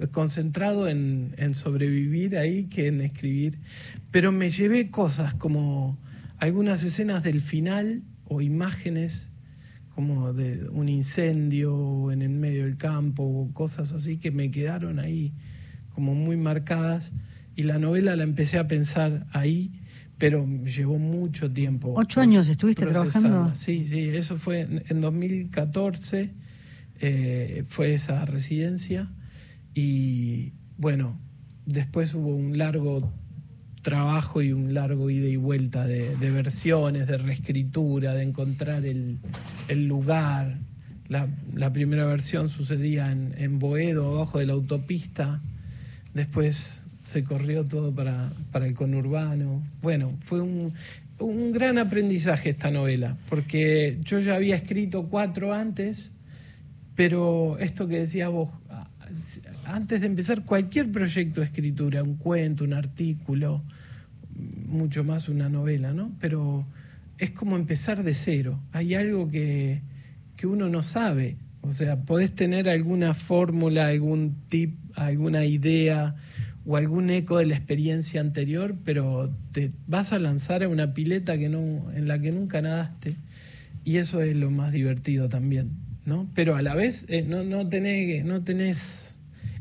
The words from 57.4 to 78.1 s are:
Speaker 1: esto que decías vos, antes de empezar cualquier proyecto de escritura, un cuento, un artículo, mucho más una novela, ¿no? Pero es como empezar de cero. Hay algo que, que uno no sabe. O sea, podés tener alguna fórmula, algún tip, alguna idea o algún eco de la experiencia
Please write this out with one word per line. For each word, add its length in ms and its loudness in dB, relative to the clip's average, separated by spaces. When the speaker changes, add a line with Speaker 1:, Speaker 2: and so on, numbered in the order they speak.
Speaker 1:
esto 260 -2
que 140 0
decías 300 -2
vos, 200 -2
antes 340 0
de 60 2
empezar 380 0
cualquier 460 2
proyecto 500 0
de 60 2
escritura, 560 0
un 140 0
cuento, 480 0
un 80 0
artículo, 920 -2
mucho 380 0
más 240 -2
una 200 0
novela, 440 0
¿no? 280 -4
Pero 460 0
es 120 -2
como 260 0
empezar 460 0
de 120 2
cero. 460 0
Hay 220 0
algo 360 2
que, 520 0
que 100 -4
uno 220 2
no 140 2
sabe. 540 0
O 100 -2
sea, 300 0
podés 320 2
tener 340 2
alguna 460 4
fórmula, 720 4
algún 480 2
tip, 280 0
alguna 500 2
idea 720 4
o 120 0
algún 340 2
eco 280 4
de 80 6
la 100 4
experiencia 640 0